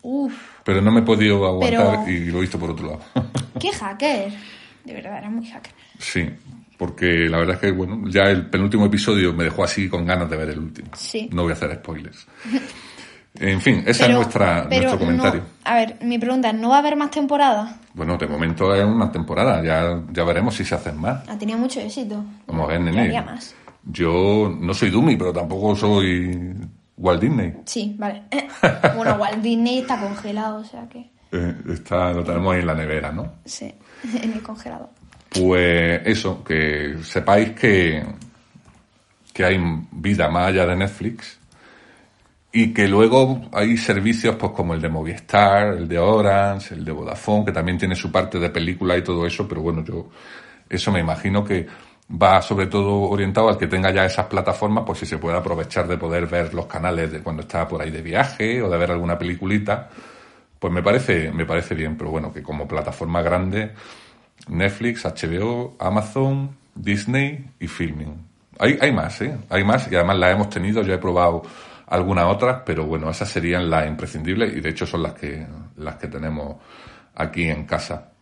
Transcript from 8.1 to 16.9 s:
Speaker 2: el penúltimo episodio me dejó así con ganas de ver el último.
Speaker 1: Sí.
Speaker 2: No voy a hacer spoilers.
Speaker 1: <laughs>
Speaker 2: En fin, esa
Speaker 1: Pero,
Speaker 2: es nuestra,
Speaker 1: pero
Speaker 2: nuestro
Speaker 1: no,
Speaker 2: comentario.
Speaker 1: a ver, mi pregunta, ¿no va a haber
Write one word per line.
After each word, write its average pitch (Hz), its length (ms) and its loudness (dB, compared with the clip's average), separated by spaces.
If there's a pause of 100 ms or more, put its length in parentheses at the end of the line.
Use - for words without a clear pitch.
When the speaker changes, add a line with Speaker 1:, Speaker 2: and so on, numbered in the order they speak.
Speaker 2:
el 98 240 4
penúltimo 101 400 2
episodio 101 460 2
me 85 100 -2
dejó 82 200 0
así 95 240 -2
con 87 180 -2
ganas 90 240 0
de 78 80 -4
ver 78 120 -4
el 76 100 -6
último. 80 360 -10
Speaker 1:
Sí. - 360 -8
Speaker 2:
No 87 120 0
voy 82 80 0
a - 20 -2
hacer 80 220 -4
spoilers. - 500 -14 (260)
Speaker 1:
<laughs> 262 60 0 (800)
Speaker 2:
En 95 220 0
fin, 120 260 4
esa 120 200 4
Speaker 1:
Pero, 123 140 8
Speaker 2:
es 110 80 4
nuestra, 85 420 2
Speaker 1:
pero 262 140 2
Speaker 2:
nuestro 254 160 2
Speaker 1:
no, 92 60 2 (120)
Speaker 2:
comentario. - 260 2 (220)
Speaker 1:
a 240 100 2
ver, 226 280 2
mi 240 140 0
pregunta, 240 360 0
¿no 226 160 0
va 269 80 8
a - 20 8
haber 294 160 2